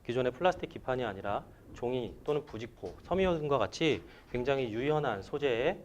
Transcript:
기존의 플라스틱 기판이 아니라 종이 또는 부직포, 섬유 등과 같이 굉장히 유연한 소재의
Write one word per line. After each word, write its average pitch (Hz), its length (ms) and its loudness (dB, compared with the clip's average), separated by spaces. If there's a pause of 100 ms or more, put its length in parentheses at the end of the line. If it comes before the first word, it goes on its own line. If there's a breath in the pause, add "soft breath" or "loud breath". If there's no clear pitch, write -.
기존의 123 280 2
플라스틱 175 380 0
기판이 127 340 -2
아니라 101 400 -2 (280 loud breath)
종이 120 400 -2 (120)
또는 151 200 0
부직포, 110 580 -10
섬유 180 360 2
등과 143 200 2
같이 110 420 2 (280 loud breath)
굉장히 123 440 0
유연한 131 480 2
소재의 139 640 2